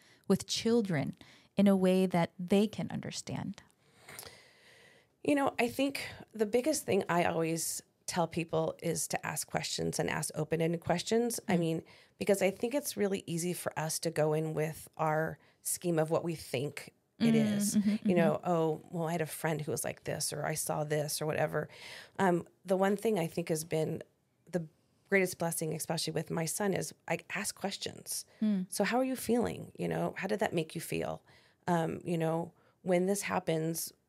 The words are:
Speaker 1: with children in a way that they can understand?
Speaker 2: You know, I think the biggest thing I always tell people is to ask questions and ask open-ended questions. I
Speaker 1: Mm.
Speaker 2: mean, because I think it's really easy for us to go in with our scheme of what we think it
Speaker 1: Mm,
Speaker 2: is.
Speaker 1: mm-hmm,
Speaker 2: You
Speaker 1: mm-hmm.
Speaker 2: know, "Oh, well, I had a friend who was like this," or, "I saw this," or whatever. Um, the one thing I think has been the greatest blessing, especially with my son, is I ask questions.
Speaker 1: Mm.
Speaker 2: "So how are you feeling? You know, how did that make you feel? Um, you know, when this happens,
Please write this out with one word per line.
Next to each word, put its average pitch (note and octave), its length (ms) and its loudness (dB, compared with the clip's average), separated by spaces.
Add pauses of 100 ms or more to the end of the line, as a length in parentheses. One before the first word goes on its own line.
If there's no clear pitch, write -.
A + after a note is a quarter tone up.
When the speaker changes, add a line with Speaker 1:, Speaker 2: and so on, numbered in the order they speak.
(280)
Speaker 1:
with F#3+ 180 4
children G#3 720 2 (400)
in G3+ 100 6
a G3 100 8
way F#3 300 6
that F3 320 2
they G3 300 4
can - 240 -6
understand? - 720 -8 (1600)
Speaker 2:
You D4 100 4
know, C#4 240 2
I A#3+ 100 2
think C#4 360 -2 (280)
the A3 140 2
biggest B3 400 0
thing F#3+ 220 2
I E3+ 160 4
always E3 580 0 (240)
tell E3 220 0
people D#3+ 540 -2
is E3 260 -2
to - 180 -4
ask - 220 -4
questions - 500 -2
and D#3+ 100 0
ask D#3 280 -2
open-ended E3 440 0
questions. A3+ 680 0
I F#3 80 4
Speaker 1:
Mm. F3 40 2
Speaker 2:
mean, E3 220 0 (360)
because G3 220 2
I F#3+ 100 4
think A#3+ 240 -2
it's D4 220 -2
really G3+ 300 -2
easy E3+ 260 -2
for - 240 -4
us D#3+ 240 -2
to E3 100 -2
go D#3 220 2
in D#3 220 0
with D3+ 420 -4
our D#3+ 420 0 (240)
scheme E3+ 360 0
of D#3 120 2
what D#3+ 120 2
we E3 140 -2
think - 560 -6 (260)
it A3+ 160 4
Speaker 1:
Mm, G#3+ 220 4
Speaker 2:
is. G3+ 200 0
Speaker 1:
mm-hmm, G#3 140 4
Speaker 2:
You G#3+ 60 2
Speaker 1:
mm-hmm. G3+ 180 2
Speaker 2:
know, E3 300 4
"Oh, D#3+ 460 0
well, E3+ 180 -4
I E3+ 40 -2
had E3+ 100 -2
a D3+ 40 0
friend D#3 340 -2
who D3+ 120 -4
was A2+ 120 -2
like - 200 -6
this," - 280 -4
or, D3 140 -4
"I D#3 80 0
saw D3+ 300 -2
this," D3+ 360 -2
or D3+ 60 -2
whatever. D#3 420 -2 (500)
Um, F3 280 4 (180)
the F#3 120 2
one G3 200 4
thing G#3+ 220 0
I E3 80 0
think E3+ 220 -4
has D#3+ 160 -2
been D#3+ 380 -2 (500)
the E3+ 120 -2 (440)
greatest F#3+ 300 2
blessing, E3 360 -2
especially D#3+ 380 -4
with D#3+ 180 -4
my E3 140 0
son, G3 300 0
is E3 200 -4 (140)
I E3+ 100 0 (160)
ask G#3 200 -6
questions. - 720 -8 (160)
Speaker 1:
Mm. G3+ 280 2
Speaker 2:
"So - 160 0
how G#3+ 140 2
are C4 60 2
you C4 120 0
feeling? F3 600 0
You F3 120 -2
know, E3+ 300 -2
how F#3+ 100 -4
did G#3 120 -2
that - 140 0
make D#3+ 200 -2
you E3 60 -8
feel? - 420 -6 (440)
Um, E3 380 0
you F3 140 -2
know, E3 340 0 (300)
when F3+ 240 4
this G3 160 0
happens, E3 720 -2 (160)